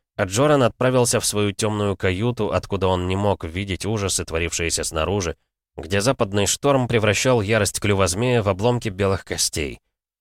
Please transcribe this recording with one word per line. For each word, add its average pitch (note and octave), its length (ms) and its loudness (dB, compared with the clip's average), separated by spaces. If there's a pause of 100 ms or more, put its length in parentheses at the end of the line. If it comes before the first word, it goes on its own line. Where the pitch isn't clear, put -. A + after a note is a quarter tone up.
(160)
а G#2 80 0
Джоран C3+ 400 4
отправился B2 560 2
в - 40 -4
свою G#2 280 0
тёмную G#2 440 0
каюту, G2+ 560 -2
откуда F#2 360 -2
он F2+ 180 0
не F#2 80 0
мог G2 300 0
видеть F#2 420 -6
ужасы, G2+ 380 -2
творившиеся E2 580 -4
снаружи, D#2+ 540 -2 (400)
где E2 240 -2
западный G2+ 460 0
шторм C3+ 420 2
превращал A2 520 2
ярость G#2 400 0
клюва G2 260 2
змея A#2 360 0
в G2 60 0
обломки A2+ 400 0
белых F#2+ 360 -2
костей. D#2+ 540 -4 (420)